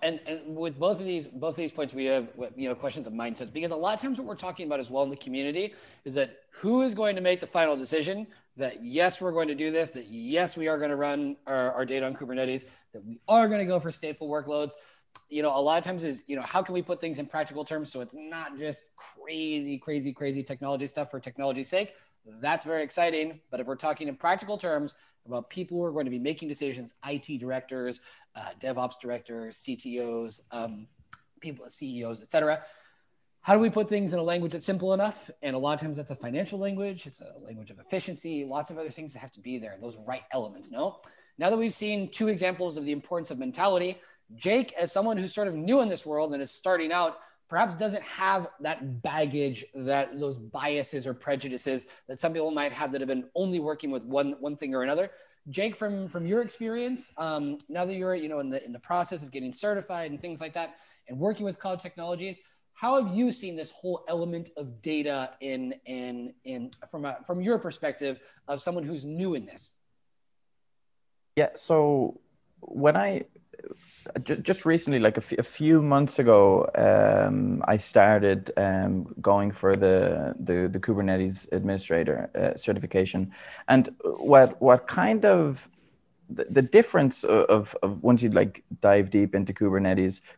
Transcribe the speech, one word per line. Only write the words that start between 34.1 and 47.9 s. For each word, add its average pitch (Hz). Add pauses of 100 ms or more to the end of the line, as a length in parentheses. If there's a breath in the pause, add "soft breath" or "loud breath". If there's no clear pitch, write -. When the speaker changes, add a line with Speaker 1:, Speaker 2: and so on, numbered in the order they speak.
Speaker 1:
in 175
a 165
language 170
that's 165
simple 190
enough? 202 (100)
And 139
a 131
lot 143
of 147
times 151
that's 143
a 135
financial 160
language. 196
It's 139
a -
language 110
of 98
efficiency, 165
lots 139
of 160
other 156
things 151
that 117
have 131
to 107
be 123
there, 104
those 117
right 120 (100)
elements, 104
no? 160 (380 soft breath)
Now 170
that 226
we've 226
seen 208
two -
examples 180
of 147
the 147
importance 156
of 135
mentality, 180 (360 soft breath)
Jake, 214
as 175
someone 214
who's 185
sort 208
of 175
new 185
in 226
this 175
world 151
and 139
is 135
starting 170
out, 170 (300 soft breath)
perhaps 175
doesn't 202